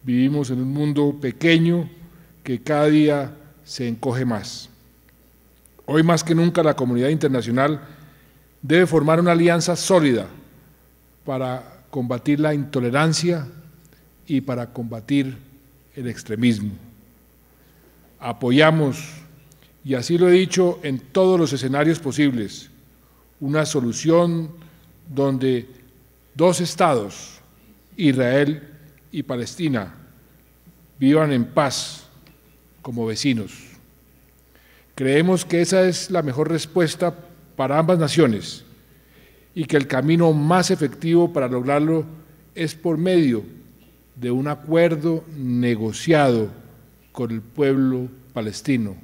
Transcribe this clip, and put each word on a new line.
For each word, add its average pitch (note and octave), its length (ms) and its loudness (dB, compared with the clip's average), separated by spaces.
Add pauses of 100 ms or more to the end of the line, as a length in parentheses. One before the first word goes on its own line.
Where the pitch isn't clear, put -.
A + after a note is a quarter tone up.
Vivimos C3 460 0
en B2+ 100 -4
un C3 120 -4
mundo D3 480 0
pequeño E3 680 0 (540)
que B2 180 -6
cada D3+ 240 2
día D3+ 460 2 (340)
se B2 220 -8
encoge A#2+ 360 -4
más. A2+ 460 -6 (1120)
Hoy D3+ 180 2
más E3 220 2
que D#3+ 100 0
nunca E3+ 280 2
la D3+ 140 2
comunidad B2 320 0
internacional C3+ 720 0 (800)
debe E3 240 4
formar D#3+ 340 2
una F3 120 4
alianza E3+ 440 2
sólida C3+ 520 2 (960)
para C3 680 -8
combatir B2+ 500 -2
la D3+ 140 2
intolerancia D3 920 0 (800)
y C#3 140 -2
para B2 320 -8
combatir B2 640 -4 (580)
el C3 120 -10
extremismo. A2 640 -2 (1500)
Apoyamos, C3 840 2 (800)
y C3+ 100 -4
así B2+ 220 -2
lo F3+ 120 4
he F3 40 8
dicho F3+ 500 2
en C3+ 180 -6
todos F#3 380 2
los D#3+ 140 0
escenarios C#3 460 0
posibles, B2 720 -2 (680)
una D3 260 -2
solución D#3+ 840 0 (640)
donde C3 560 -2 (680)
dos E3+ 260 2
estados, D3 800 -2 (560)
Israel C#3 680 0 (480)
y C#3+ 140 -8
Palestina, A#2+ 720 -6 (1040)
vivan D3 340 4
en A#2+ 140 0
paz - 600 -4 (800)
como A#2+ 180 -6
vecinos. A2 480 -2 (1400)
Creemos D#3+ 500 2
que E3+ 160 0
esa F#3 280 2
es F3+ 200 -4
la F3+ 140 -2
mejor D3+ 260 -2
respuesta E3 640 -2 (440)
para C#3 240 0
ambas E3+ 180 2
naciones C3+ 680 2 (920)
y E3 80 -4
que D#3+ 120 0
el C#3 120 2
camino D#3 440 4
más D#3+ 380 2
efectivo E3+ 600 2
para C3+ 160 -2
lograrlo C#3+ 560 0 (500)
es D#3+ 220 -6
por E3 200 -2
medio D#3+ 460 2 (720)
de B2 160 -6
un C3 160 -2
acuerdo D#3+ 800 0 (120)
negociado A#2+ 1120 0 (640)
con A#2 220 -8
el A2+ 80 -6
pueblo C3 680 0 (240)
palestino A2 720 -4